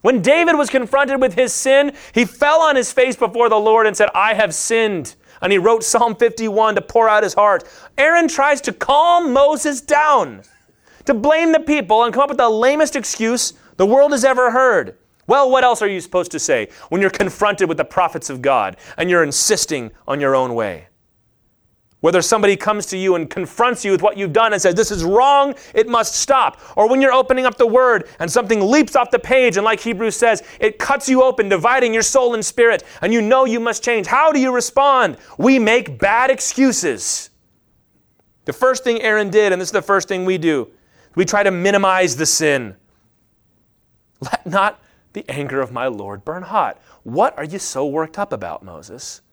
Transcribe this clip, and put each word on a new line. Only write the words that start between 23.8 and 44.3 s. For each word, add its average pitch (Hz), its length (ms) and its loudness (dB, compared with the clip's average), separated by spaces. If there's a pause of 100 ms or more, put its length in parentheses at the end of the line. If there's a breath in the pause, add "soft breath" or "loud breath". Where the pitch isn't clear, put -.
you 196 60 0
with 165 100 0
what 202 160 0
you've 190 160 -6
done 220 180 2
and 190 100 -2
says, 180 140 2
"This 214 160 -2
is 165 140 -6
wrong, 277 500 2 (180 loud breath)
it 220 140 2
must 233 280 -2
stop." 262 440 0 (160 loud breath)
Or 214 140 2
when 262 100 2
you're 269 140 4
opening 254 320 0
up 240 100 0
the 240 100 2
Word 233 440 2 (100)
and 165 100 -6
something 214 300 0
leaps 254 380 2
off 240 120 0
the 240 100 4
page, 247 360 2
and 202 80 0
like 220 160 0
Hebrews 220 380 -4
says, 226 260 0 (160 loud breath)
it 214 180 -2
cuts 277 300 -4
you 254 160 4
open, 254 240 0
dividing 226 460 0
your 226 100 0
soul 247 300 0
and 220 120 -6
spirit, 233 380 0 (180 loud breath)
and 202 120 0
you 233 80 2
know 262 240 2
you 226 160 -2
must 233 240 -6
change. 226 200 -2
How 302 280 2
do 285 80 0
you 262 120 0
respond? 247 640 0 (220 loud breath)
We 254 220 2
make 214 380 0
bad 233 320 0
excuses. 196 1000 -2 (1120)
The - 80 -8
first 254 320 0
thing 233 180 -2
Aaron 214 280 0
did, 202 240 2
and 180 80 -4
this 175 80 -8
is - 20 -10
the 202 100 -2
first 196 280 0
thing 185 160 -4
we 185 120 -2
do, 156 340 -2 (440 soft breath)
we 185 80 0
try 202 180 0
to 196 100 2
minimize 185 640 0
the 156 80 -4
sin. 139 500 -2 (1400)
"Let - 260 -8